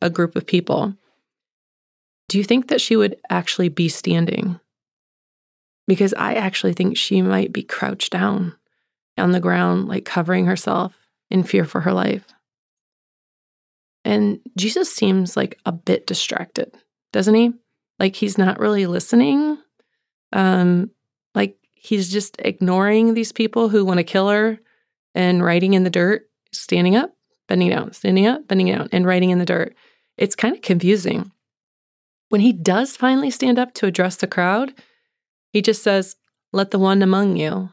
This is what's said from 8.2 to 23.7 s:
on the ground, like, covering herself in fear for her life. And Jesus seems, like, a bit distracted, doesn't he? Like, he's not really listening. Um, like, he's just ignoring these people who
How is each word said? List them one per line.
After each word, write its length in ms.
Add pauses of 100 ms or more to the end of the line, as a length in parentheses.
on 140
the 100
ground, 460
like, 180
covering 420
herself 460 (380)
in 140
fear 200
for 180
her 100
life. 320 (1800)
And 360 (160)
Jesus 360
seems, 440
like, 280
a 60
bit 360
distracted, 680 (380)
doesn't 220
he? 180 (480)
Like, 160
he's 220
not 200
really 280
listening. 720 (760)
Um, 580 (440)
like, 240 (160)
he's 360
just 300
ignoring 760
these 160
people 380
who 160